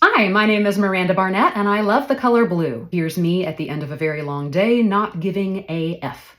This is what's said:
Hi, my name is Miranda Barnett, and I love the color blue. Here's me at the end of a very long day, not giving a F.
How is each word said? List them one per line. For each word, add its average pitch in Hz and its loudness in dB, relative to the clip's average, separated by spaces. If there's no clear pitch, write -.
Hi, 330 4
my 202 4
name 208 2
is 202 0
Miranda 190 0
Barnett, 190 2
and 202 0
I 202 2
love 214 2
the 269 0
color 240 2
blue. 160 -2
Here's 165 -2
me 175 0
at 156 -6
the 156 -6
end 151 -6
of 147 -8
a 147 -8
very 151 -4
long 143 -6
day, 226 2
not 208 0
giving 190 -4
a 165 -4
F. - -10